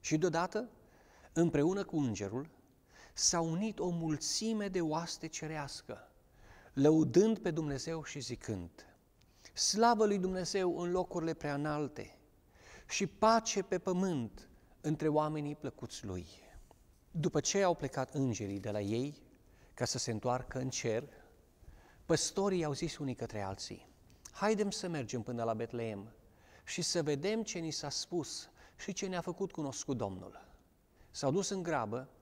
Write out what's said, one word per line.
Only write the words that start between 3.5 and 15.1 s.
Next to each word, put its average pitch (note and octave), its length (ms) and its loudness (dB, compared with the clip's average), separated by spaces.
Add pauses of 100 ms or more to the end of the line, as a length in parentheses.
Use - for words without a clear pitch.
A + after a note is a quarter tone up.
o F3+ 100 0
mulțime F3 800 -2
de F#3 120 0
oaste E3 460 -2
cerească, D3+ 840 -8 (640)
lăudând D#3 680 8
pe F#3 120 -2
Dumnezeu D#3 540 -4
și - 160 -10
zicând: G#2+ 500 -6 (840)
"Slavă A3 540 4
lui G3+ 120 4
Dumnezeu F#3 600 0
în F3 120 -2
locurile F3 440 0
preanalte D3 840 -4 (680)
și - 180 0
pace A3 560 4
pe F#3 160 -2
pământ F3+ 680 0 (320)
între D#3 280 0
oamenii D3+ 460 0